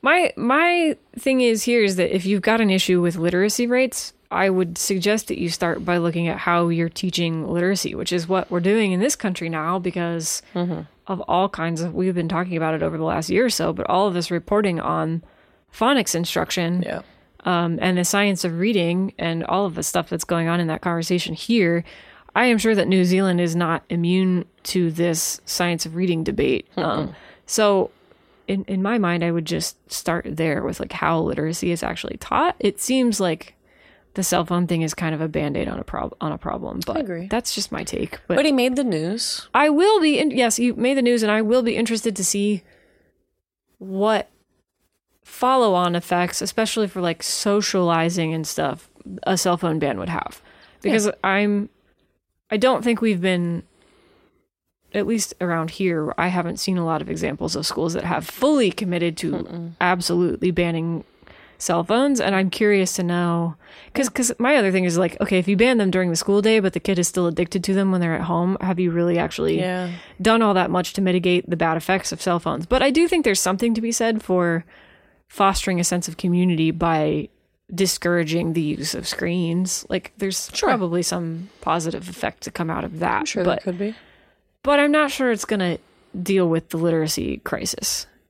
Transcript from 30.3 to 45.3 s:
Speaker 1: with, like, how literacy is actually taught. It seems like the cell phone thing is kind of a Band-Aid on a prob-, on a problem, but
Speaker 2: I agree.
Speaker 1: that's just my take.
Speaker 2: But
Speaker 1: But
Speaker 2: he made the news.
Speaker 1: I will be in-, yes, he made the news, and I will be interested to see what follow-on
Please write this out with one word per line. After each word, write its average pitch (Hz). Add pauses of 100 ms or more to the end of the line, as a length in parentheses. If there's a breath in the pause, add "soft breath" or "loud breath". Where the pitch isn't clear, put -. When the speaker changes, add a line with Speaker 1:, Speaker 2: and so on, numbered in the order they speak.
Speaker 1:
with, -
like, -
how 165
literacy 160
is 170
actually -
taught. -
It 196
seems 247
like 170 (580 soft breath)
the 196
cell 180
phone 175
thing 165
is 156
kind 160
of 147
a 160
Band-Aid 151
on -
a -
prob-, -
on 156
a -
problem, -
but -
Speaker 2:
I -
agree. 185
Speaker 1:
that's 220
just -
my -
take. -
Speaker 2:
But 180
Speaker 1:
But 285
Speaker 2:
he 302
made 254
the 277
news. 185
Speaker 1:
I 294
will 381
be 302
in-, 311
yes, 240
he 240
made 254
the 269
news, 240
and 214
I 220
will 233
be 233
interested 226
to 196
see 202 (1160 soft breath)
what 190 (920)
follow-on 214